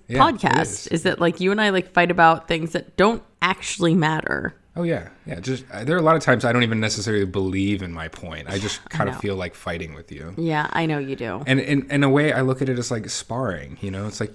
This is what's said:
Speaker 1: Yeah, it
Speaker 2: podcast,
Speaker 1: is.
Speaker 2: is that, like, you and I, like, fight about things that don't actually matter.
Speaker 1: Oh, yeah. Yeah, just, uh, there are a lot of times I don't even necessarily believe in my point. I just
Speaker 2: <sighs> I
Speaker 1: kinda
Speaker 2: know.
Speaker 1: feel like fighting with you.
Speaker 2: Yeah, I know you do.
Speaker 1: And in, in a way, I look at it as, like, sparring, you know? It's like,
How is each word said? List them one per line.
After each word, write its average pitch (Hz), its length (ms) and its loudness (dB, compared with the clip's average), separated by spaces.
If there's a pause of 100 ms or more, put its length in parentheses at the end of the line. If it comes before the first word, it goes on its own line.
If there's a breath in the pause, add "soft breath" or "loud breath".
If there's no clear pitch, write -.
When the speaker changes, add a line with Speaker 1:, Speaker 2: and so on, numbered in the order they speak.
Speaker 1:
Yeah, 269 200 6
it 294 60 0
Speaker 2:
podcast, - 280 2
Speaker 1:
is. - 260 -6
Speaker 2:
is 165 160 0
that, - 160 0
like, 170 200 2
you 185 120 2
and 214 80 0
I, 208 100 4
like, 185 220 0
fight 175 180 4
about 165 380 6
things 165 240 -2
that - 260 -6
don't 220 240 4 (180)
actually 175 540 0
matter. 156 600 0 (220)
Speaker 1:
Oh, 175 60 -4
yeah. 127 280 -4 (140)
Yeah, 156 140 -8
just, 127 340 -6
uh, 107 120 -8
there 151 100 0
are 180 60 2
a - 20 2
lot 156 140 6
of 151 60 0
times 123 220 2
I 117 80 4
don't 120 120 4
even 113 160 0
necessarily 107 460 0
believe 95 540 0
in 87 120 -10
my 82 160 -8
point. 76 420 -12
I 98 80 -2
just 101 260 -6
Speaker 2:
<sighs> - 60 -18
I 156 60 -8
Speaker 1:
kinda 101 160 0
Speaker 2:
know. - 60 -8
Speaker 1:
feel 101 180 -4
like 90 180 -6
fighting 85 400 -8
with 80 160 -18
you. 76 260 -14
Speaker 2:
Yeah, 156 360 -2
I 165 140 -2
know 151 120 0
you 135 160 -6
do. 123 320 -6
Speaker 1:
And 131 140 4
in, 143 320 0
in 143 100 2
a 135 80 4
way, 143 220 4
I 127 80 0
look 131 200 0
at 131 80 -2
it 127 80 0
as, 120 140 -4
like, 117 180 -4
sparring, 87 720 -6
you 98 120 -6
know? 98 160 -6
It's 104 100 -10
like, 107 160 -4